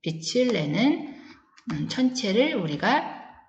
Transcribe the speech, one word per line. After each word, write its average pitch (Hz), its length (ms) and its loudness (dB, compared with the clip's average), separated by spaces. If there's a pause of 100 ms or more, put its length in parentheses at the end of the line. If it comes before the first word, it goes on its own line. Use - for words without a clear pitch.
빛을 247 460 0
내는, 202 640 0 (580)
음, 156 160 -2
천체를 254 680 2
우리가 175 680 -2 (260)